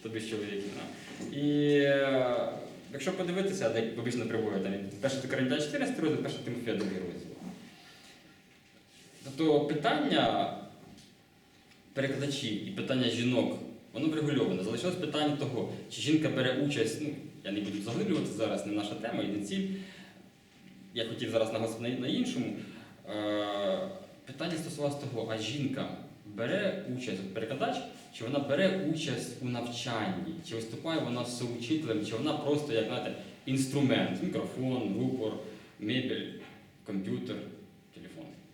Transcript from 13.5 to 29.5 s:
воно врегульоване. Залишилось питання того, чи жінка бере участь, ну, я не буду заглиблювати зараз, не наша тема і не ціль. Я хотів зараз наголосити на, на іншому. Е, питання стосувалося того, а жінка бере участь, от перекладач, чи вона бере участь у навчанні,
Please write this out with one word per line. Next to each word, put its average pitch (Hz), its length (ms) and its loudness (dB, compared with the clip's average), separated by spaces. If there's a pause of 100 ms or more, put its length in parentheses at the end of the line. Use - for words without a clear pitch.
воно 143 140 2
врегульоване. 131 560 4
Залишилось 120 320 0
питання 147 400 2
того, 117 380 -2 (180)
чи 120 100 -8
жінка 143 280 4
бере 127 240 2
участь, 117 480 2
ну, 147 80 -2 (340)
я 95 80 -4
не 104 100 0
буду 98 200 -2
заглиблювати 101 460 0
зараз, 101 380 0
не 104 80 -2
наша 104 220 -2
тема - 280 -2
і - 40 0
не 101 180 -2
ціль. 190 220 0 (1300)
Я 113 120 -2
хотів 117 260 -4
зараз 113 220 4
наголосити 113 280 0
на, 120 80 0
на 127 180 0
іншому. 117 480 0 (540)
Е, 104 680 0 (460)
питання 160 320 -4
стосувалося 143 420 -2
того, 113 320 -2
а 113 60 -2
жінка 110 520 -2 (360)
бере 135 600 0 (120)
участь, 95 220 -4
от 95 140 -6
перекладач, 131 420 0 (380)
чи 117 100 -10
вона 139 160 0
бере 175 540 2
участь - 480 -2
у 127 40 -4
навчанні, 120 880 -2 (160)